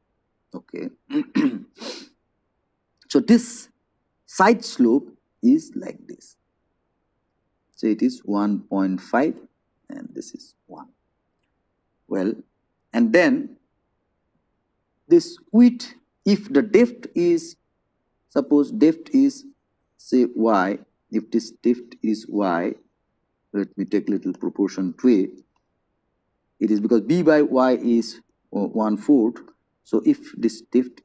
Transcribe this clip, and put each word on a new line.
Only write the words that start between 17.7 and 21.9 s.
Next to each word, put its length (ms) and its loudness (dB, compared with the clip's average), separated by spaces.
suppose 420 0
depth 440 0
is, 300 2
say, 380 0
Y, 440 0
if 200 -6
this 200 -4
depth 520 -4